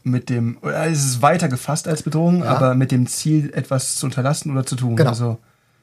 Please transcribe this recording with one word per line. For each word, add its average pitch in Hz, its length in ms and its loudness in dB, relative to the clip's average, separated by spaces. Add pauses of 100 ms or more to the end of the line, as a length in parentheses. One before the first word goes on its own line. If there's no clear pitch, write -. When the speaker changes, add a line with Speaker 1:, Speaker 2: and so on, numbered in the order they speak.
Speaker 1:
mit 127 260 -2
dem, 120 320 -2
oder 147 240 -2
es 151 180 0
ist 123 160 -2
weiter 165 280 4
gefasst 135 380 -4
als 160 160 -2
Bedrohung, 170 360 2
Speaker 2:
Ja. - 180 0
Speaker 1:
aber 127 180 4
mit 127 180 2
dem 123 140 4
Ziel, 151 460 0
etwas - 440 -4
zu 147 100 -4
unterlassen 135 440 -2
oder 131 140 0
zu 135 100 -6
tun. 120 220 -2
Speaker 2:
Genau. 123 140 4
Speaker 1:
Also 117 260 -2 (460)